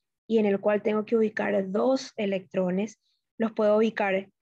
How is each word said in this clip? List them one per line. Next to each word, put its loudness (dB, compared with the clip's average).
y 2
en 2
el 0
cual 0
tengo -2
que 0
ubicar 0
dos -2
electrones, -4
los -2
puedo 2
ubicar 0